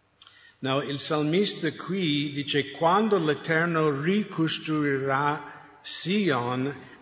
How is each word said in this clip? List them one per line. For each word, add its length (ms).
no, 220
il 180
salmista 720
qui 640
dice: 380
"Quando 460
l'Eterno 840
ricostruirà 1800
Sion, 960